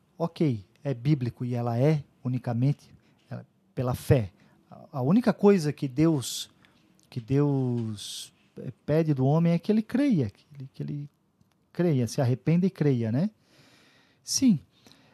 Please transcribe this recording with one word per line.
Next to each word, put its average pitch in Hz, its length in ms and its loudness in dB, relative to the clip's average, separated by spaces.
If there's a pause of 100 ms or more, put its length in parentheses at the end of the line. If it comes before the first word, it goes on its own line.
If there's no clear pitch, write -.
(180)
ok, 151 460 -2 (200)
é 139 100 -4
bíblico 120 520 -2
e 120 80 -4
ela 120 240 -2
é 143 260 2 (200)
unicamente, 127 680 -2 (400)
é, 120 100 -12 (360)
pela 123 180 -2
fé. 117 380 0 (400)
A, - 280 -12
a - 20 -4
única 185 320 2
coisa 185 400 4
que - 140 -6
Deus, 143 640 0 (600)
que 123 100 -10
Deus, 123 1120 -2 (240)
é, - 140 -12 (140)
pede 156 280 0
do 131 120 0
homem 165 280 2
é 165 60 0
que - 120 -4
ele 214 120 2
creia, 226 460 0
que - 160 -20 (100)
ele, 135 180 -16
que 143 100 -10
ele 147 260 -10 (640)
creia, 143 360 0
se - 120 -6
arrependa 151 460 2
e 185 60 0
creia, 120 400 0
né? 165 180 0 (960)
Sim, 226 360 2 (540)